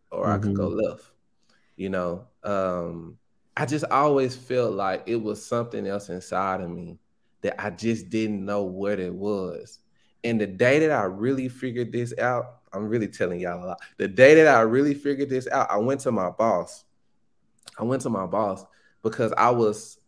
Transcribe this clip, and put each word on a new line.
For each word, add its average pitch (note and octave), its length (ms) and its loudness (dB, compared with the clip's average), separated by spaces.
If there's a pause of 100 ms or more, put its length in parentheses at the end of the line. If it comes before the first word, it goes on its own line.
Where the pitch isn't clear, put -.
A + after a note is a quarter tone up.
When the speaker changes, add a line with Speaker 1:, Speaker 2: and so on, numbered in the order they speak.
(120)
Speaker 1:
or F#2 180 -2
I G2+ 100 2
could G2+ 160 0
go E2+ 120 0
Speaker 2:
Mm-hmm. E2+ 60 -2
Speaker 1:
left, - 420 -4 (640)
you F#2+ 120 -6
know? F2+ 380 -4 (160)
Um, F2+ 760 -4 (380)
I D3+ 100 0
just C#3 180 -2
always C3+ 520 2
felt A#2+ 380 -2
like G2 320 -2
it A#2 100 -2
was G#2+ 280 -6
something A#2 420 -4
else G2 220 -6
inside F#2 520 -4
of E2+ 100 -8
me F2 280 -12 (420)
that - 200 -4
I G#2 100 -4
just G#2+ 380 -4
didn't G#2+ 360 -2
know G2+ 180 -2
what G2 360 -4
it F2+ 160 -6
was. F#2+ 640 -6 (440)
And A#2 160 0
the G#2 80 0
day B2 320 4
that D#3 120 4
I A#2 120 2
really B2 460 -2
figured A#2+ 420 -6
this A#2+ 260 -4
out, A#2+ 420 -2 (140)
I'm G#2 140 -6
really G#2+ 200 0
telling F2+ 320 -4
y'all F2 240 -6
a F2+ 40 -10
lot. F2 140 -10 (160)
The G2 100 -2
day C3 280 10
that D#3+ 120 10
I A#2+ 140 8
really C3+ 320 4
figured C#3 360 -4
this B2+ 200 -4
out, C3 200 0
I G2+ 80 0
went B2+ 240 0
to C3 100 -2
my F#2+ 180 0
boss. G2 560 -2 (920)
I A2 60 -6
went B2+ 200 -2
to C3+ 60 -4
my F#2+ 160 -2
boss F#2+ 400 -2 (360)
because A2 360 -2
I A#2 140 6
was A2+ 560 0